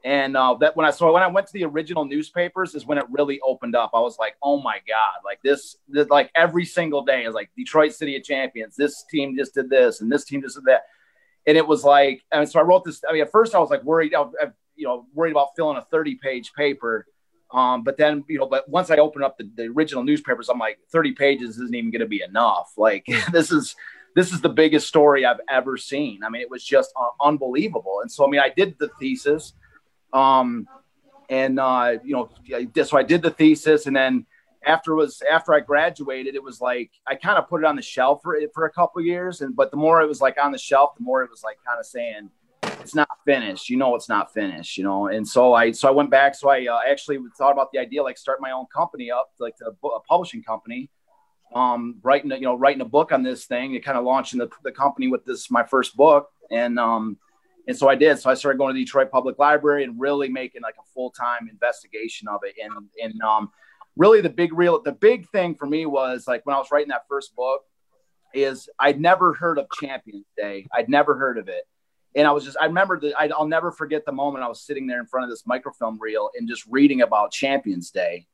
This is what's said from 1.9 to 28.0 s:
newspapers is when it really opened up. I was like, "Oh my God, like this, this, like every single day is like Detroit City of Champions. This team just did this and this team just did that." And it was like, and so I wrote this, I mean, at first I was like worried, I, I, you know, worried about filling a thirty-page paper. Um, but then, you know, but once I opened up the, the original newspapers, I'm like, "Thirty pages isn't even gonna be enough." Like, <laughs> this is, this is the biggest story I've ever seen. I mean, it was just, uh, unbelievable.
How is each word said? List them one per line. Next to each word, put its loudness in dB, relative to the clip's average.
newspapers -6
is -10
when -2
it -2
really -2
opened -2
up. 0
I 2
was -2
like, -4
"Oh 0
my -4
God, -2
like -10
this, -2
this, 0
like 4
every 2
single -2
day 0
is -6
like -6
Detroit 2
City -8
of -10
Champions. -6
This -2
team -4
just -4
did -4
this 4
and -2
this 0
team -8
just -14
did -14
that." 4
And 6
it 4
was 0
like, 4
and 2
so 2
I 6
wrote 4
this, -12
I 0
mean, 0
at -2
first 2
I 6
was 2
like -2
worried, 0
I, 2
I, -4
you -10
know, -6
worried -2
about 0
filling -2
a -8
thirty-page -6
paper. -4
Um, 0
but -4
then, 2
you -6
know, -2
but -2
once -2
I 6
opened 2
up -4
the, -14
the -8
original -2
newspapers, -2
I'm 0
like, -4
"Thirty 0
pages 0
isn't -8
even -4
gonna -2
be -6
enough." 0
Like, 2
<laughs> -4
this 2
is, 0
this 2
is -6
the 0
biggest 2
story 6
I've 2
ever -2
seen. -8
I -6
mean, -8
it -10
was -14
just, 2
uh, -2
unbelievable. -2